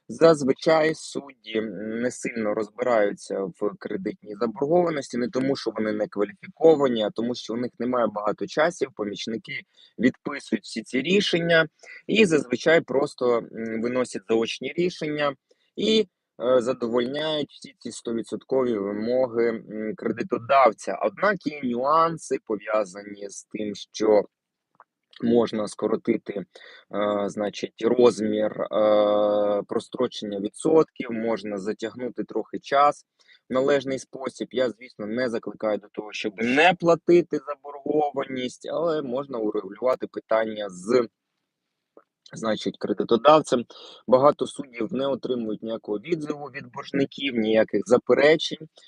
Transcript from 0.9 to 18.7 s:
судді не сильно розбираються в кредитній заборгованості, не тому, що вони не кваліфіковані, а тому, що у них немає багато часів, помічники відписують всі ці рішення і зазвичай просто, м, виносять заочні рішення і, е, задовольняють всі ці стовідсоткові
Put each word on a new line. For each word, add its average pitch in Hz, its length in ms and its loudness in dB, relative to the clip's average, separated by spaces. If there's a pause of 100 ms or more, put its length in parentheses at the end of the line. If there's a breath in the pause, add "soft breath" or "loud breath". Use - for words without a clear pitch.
судді 139 680 -8 (420)
не 123 80 -2
сильно 110 440 -4
розбираються 107 880 0
в 98 380 -4
кредитній 104 560 -8
заборгованості, 139 840 0
не 120 100 -2
тому, 131 280 -2
що - 140 -4
вони 107 220 -2
не 107 160 -4
кваліфіковані, 143 920 2
а 101 80 0
тому, 117 240 -4
що 110 200 -10
у - 20 -4
них 120 220 -4
немає 120 280 0
багато 104 400 -4
часів, 151 480 0
помічники 107 580 -8 (460 soft breath)
відписують - 640 -4
всі - 180 -10
ці 131 200 -4
рішення 170 640 2 (380 loud breath)
і 208 180 4
зазвичай 160 560 2
просто, 131 560 0
м, 113 460 -6
виносять 120 460 -4
заочні 113 480 0
рішення 151 580 -2 (420)
і, 220 320 2 (340)
е, 127 180 4
задовольняють 127 880 -2
всі - 280 -20
ці 120 140 -12
стовідсоткові 117 840 -2